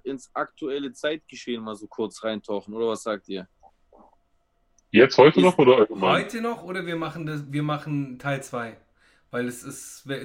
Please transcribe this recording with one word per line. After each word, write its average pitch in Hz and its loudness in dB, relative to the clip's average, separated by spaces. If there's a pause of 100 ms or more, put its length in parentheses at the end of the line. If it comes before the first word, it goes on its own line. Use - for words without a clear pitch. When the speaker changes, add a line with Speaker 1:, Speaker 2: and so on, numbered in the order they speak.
Speaker 1:
ins 131 -10
aktuelle 143 -8
Zeitgeschehen 123 -8
mal 110 -8
so 104 -18
kurz - -6
reintauchen, 104 -6
oder 113 -4
was 110 -4
sagt 107 -8
ihr? 98 -8 (1400)
Speaker 2:
Jetzt 127 6
heute 156 10
Speaker 1:
Ist 180 6
Speaker 2:
noch 180 4
oder 127 8
allgemein? - 2
Speaker 3:
Heute 233 -10
noch 233 -6
oder 180 -8
wir 170 -6
machen 160 -8
das, 147 -8
wir 147 -2
machen 143 -4
Teil 139 -4
zwei? 117 -10 (520)
Weil 123 -4
es 120 -10
ist, - -16 (200)